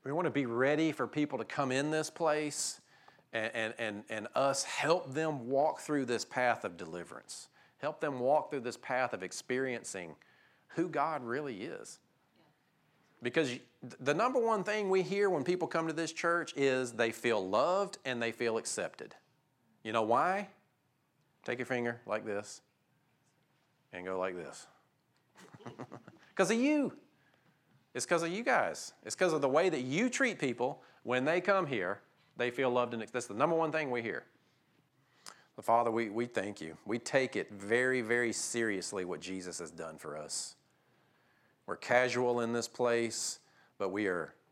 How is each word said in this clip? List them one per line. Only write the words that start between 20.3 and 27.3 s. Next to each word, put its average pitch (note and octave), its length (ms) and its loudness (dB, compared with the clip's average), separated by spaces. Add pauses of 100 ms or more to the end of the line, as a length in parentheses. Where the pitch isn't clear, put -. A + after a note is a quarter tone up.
Take B2 140 -4
your B2 60 -4
finger A#2+ 400 -2
like G#2+ 200 -4
this G2+ 360 -8 (1300)
and F2+ 120 -10
go F#2 140 -4
like F#2 160 -2
this. D#2 320 -12 (1000)
<laughs> - 60 -12 (640)
'Cause F#3+ 160 4
of A3+ 60 4
you. C#4+ 360 2 (1000)